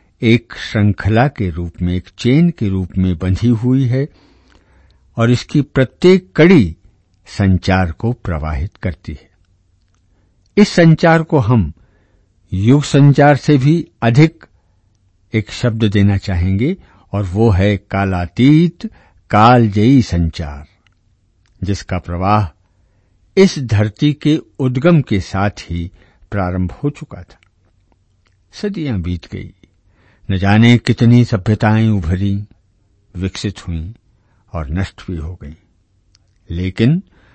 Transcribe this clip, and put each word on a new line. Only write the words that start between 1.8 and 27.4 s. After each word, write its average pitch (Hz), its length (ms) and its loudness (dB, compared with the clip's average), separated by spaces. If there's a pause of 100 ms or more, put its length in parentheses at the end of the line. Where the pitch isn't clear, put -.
में, 90 120 -2
एक 90 240 -6
चेन 151 320 2
के 113 200 -4
रूप 95 280 -6
में 92 200 0
बंधी 92 300 -2
हुई 123 380 0
है 131 220 -4 (1080)
और 117 140 2
इसकी 131 300 -2
प्रत्येक 175 720 0
कड़ी 156 420 4 (480)
संचार 92 680 0
को 117 220 -6
प्रवाहित 78 640 -8
करती - 360 -10
है। - 200 -20 (1200)
इस 208 120 4
संचार 165 540 4
को 156 140 -2
हम 104 360 0 (800)
युग 120 300 2
संचार 143 520 4
से 147 220 0
भी 147 340 0 (100)
अधिक 123 440 2 (880)
एक 110 180 -4
शब्द 113 320 -4
देना 101 340 2
चाहेंगे 98 600 -2 (360)
और 104 100 -4
वो 101 260 0
है 98 280 2
कालातीत, 98 1080 0 (440)
कालजयी 113 720 4
संचार, 80 680 -6 (960)
जिसका 92 340 -6
प्रवाह 92 520 -2 (880)
इस 190 220 4
धरती 113 540 -2
के 147 260 -2 (200)
उद्गम 135 420 2
के 104 180 -4
साथ 95 300 -4 (100)
ही 87 320 -10 (400)
प्रारंभ 92 400 -4
हो - 180 -8
चुका 98 340 -14
था। - 160 -20 (1120)